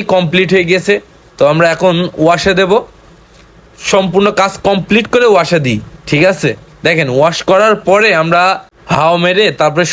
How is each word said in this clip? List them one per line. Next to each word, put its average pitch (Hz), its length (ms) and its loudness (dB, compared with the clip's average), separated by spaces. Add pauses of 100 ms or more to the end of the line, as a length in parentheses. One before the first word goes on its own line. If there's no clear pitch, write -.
(120)
কমপ্লিট 180 420 0
হয়ে 185 180 2
গেছে, 185 220 0 (440)
তো - 40 -2 (100)
আমরা 165 220 2
এখন 175 200 0 (280)
ওয়াশে 170 380 2
দেব। 185 120 0 (1200)
সম্পূর্ণ 190 360 0 (120)
কাজ 196 120 0 (160)
কমপ্লিট 202 460 0
করে 247 120 2
ওয়াশে 170 340 2
দিই, 127 180 -2 (320)
ঠিক 147 220 2
আছে? 147 200 -4 (340)
দেখেন 160 220 -2 (100)
ওয়াশ 160 240 0
করার 208 320 2 (140)
পরে 208 200 2 (140)
আমরা 170 200 0 (520)
হাওয়া 165 300 0
মেরে 185 220 0 (140)
তারপরে 151 320 0